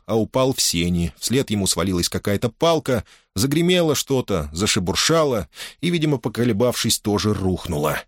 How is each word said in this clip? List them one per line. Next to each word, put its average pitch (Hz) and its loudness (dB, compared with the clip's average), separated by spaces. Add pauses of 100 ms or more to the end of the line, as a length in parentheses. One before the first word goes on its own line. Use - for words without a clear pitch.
а 107 0
упал 131 0
в - -4
сени. 85 0
Вслед 127 0
ему 101 0
свалилась 90 0
какая-то 101 -2
палка, 147 0 (280)
загремело 160 2
что-то, 101 -2
зашебуршало 104 0 (320)
и, 175 -2
видимо, 156 0
поколебавшись, 117 0
тоже 104 0
рухнуло. 85 -2 (100)